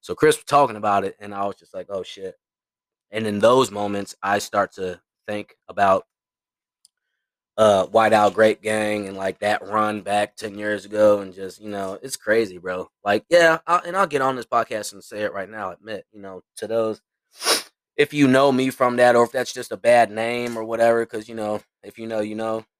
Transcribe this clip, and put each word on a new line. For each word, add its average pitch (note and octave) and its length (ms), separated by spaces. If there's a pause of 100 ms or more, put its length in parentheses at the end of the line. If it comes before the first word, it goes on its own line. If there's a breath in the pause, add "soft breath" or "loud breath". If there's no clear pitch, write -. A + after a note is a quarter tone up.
so F2+ 140
Chris D3+ 220
was - 80
talking C3+ 320
about G2+ 260
it, G2 160
and G2+ 160
I G2+ 100
was G2 120
just - 160
like, F#2 160
"Oh, G2 120
shit." F#2 340 (760)
And A2 160
in G#2 100
those A2 320
moments, G2+ 540
I G2+ 160
start G2+ 340
to F#2 260 (280)
think G#2 280 (120)
about, F#2+ 400 (1500)
uh, G2+ 280
White G#2+ 260
Owl G#2 200
Grape G#2+ 320
Gang G#2+ 440
and, G2 80
like, F#2+ 240
that G2+ 280
run G#2+ 340
back G#2 340
ten G#2 220
years G#2 280
ago, G#2 360
and F#2+ 120
just, F#2+ 280
you G#2+ 80
know, G2 320
it's C3+ 160
crazy, G#2+ 400
bro. F2+ 320 (140)
Like, G#2 260
yeah, E3 380
I, F3 180
and F3 100
I'll G3 120
get C#3+ 160
on C3 120
this A#2+ 120
podcast A2+ 460
and G2 100
say G#2 180
it G#2 120
right G2 160
now, G#2+ 220
admit, G2 400
you G#2+ 100
know, F#2+ 200 (160)
to A2 100
those, A2 340 (920 loud breath)
if C#3+ 200
you C#3+ 120
know C3+ 240
me C3 200
from B2 240
that, B2 200
or A#2+ 80
if A#2 80
that's B2+ 220
just B2 180
a G#2+ 60
bad A#2+ 340
name A#2 460
or A2+ 60
whatever, A#2 420
'cause, A2 240
you A#2 60
know, G#2+ 260 (220)
if G2+ 160
you A2+ 80
know, A2 140
you G#2+ 120
know. A2 320 (140)